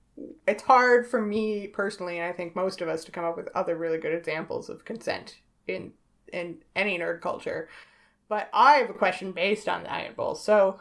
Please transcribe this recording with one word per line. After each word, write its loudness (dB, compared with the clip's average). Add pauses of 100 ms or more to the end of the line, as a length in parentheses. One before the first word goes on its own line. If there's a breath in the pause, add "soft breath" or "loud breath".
(480)
it's 0
hard 6
for 0
me -2
personally, -4
and -2
I -6
think -8
most -2
of -2
us, -4
to -18
come -6
up -2
with -10
other 0
really -2
good -2
examples -6
of -14
consent -8 (300)
in, -8 (400)
in -8 (180)
any 0
nerd -4
culture. -6 (580 soft breath)
But -4
I 8
have 4
a -10
question -2
based -2
on -2
the -10
Iron -8
Bowl. -4
So, 4